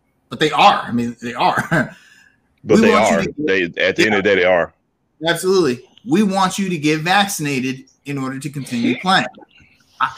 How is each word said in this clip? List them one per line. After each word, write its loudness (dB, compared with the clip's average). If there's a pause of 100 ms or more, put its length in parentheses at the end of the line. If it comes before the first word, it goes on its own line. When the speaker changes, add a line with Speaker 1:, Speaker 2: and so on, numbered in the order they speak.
(300)
Speaker 1:
but -8
they 0
are. 4
I -12
mean, -4
they -8
are. -2
<laughs> -20 (600)
Speaker 2:
But 4
Speaker 1:
"We 6
Speaker 2:
they 6
Speaker 1:
want 4
you 2
Speaker 2:
are. 0
Speaker 1:
to -6
get," -2
Speaker 2:
They, -2
at 2
the 2
end 2
of 0
the 2
Speaker 1:
Yeah. 4
Speaker 2:
day, 2
they 2
are. 2 (540)
Speaker 1:
Absolutely. 0 (220)
"We 2
want -2
you -2
to -2
get 0
vaccinated -2 (160)
in -8
order -8
to -10
continue -4
playing." 0 (720)
I, -2